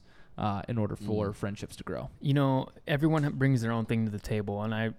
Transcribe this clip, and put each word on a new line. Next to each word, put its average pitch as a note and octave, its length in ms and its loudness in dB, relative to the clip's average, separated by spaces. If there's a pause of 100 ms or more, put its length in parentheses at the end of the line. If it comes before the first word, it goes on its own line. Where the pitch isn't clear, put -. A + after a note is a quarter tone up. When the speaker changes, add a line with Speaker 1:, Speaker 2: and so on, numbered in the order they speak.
(380)
Speaker 1:
uh, G2+ 300 -2
in A#2 100 -2
order G#2 180 -2
for G#2+ 340 -2
Speaker 2:
Mm. A2 40 -6
Speaker 1:
friendships - 420 -6
to - 80 -14
grow. B1+ 240 -6 (140)
Speaker 3:
You C#3 100 2
know, C3+ 360 4 (180)
everyone D#3 380 4
ha-, C#3+ 60 0
brings C3+ 300 4
their A2+ 120 0
own A2+ 120 0
thing A2+ 220 2
to G#2 40 -2
the G#2 100 -6
table, G#2 420 -2
and A2 120 -2
I, A2 240 0